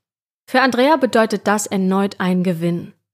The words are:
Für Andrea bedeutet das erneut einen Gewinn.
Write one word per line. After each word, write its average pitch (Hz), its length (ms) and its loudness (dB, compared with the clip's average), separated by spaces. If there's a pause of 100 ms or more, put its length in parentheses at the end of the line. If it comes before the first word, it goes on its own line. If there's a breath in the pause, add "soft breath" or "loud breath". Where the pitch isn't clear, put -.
(460)
Für 254 140 0
Andrea 262 360 2
bedeutet 220 500 0
das 208 200 0
erneut 196 540 -2
einen 180 240 0
Gewinn. 175 480 -4 (220)